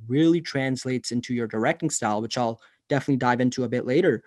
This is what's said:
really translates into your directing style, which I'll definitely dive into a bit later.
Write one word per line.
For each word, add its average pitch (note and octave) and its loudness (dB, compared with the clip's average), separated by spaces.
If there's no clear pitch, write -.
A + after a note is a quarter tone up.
really D#3+ 4
translates C3 -2
into B2 -2
your A#2 -2
directing C#3 0
style, G#2+ -2
which A2+ -6
I'll A#2 -2
definitely C#3 0
dive B2 2
into B2+ 0
a A#2 -4
bit B2 -2
later. C3+ 2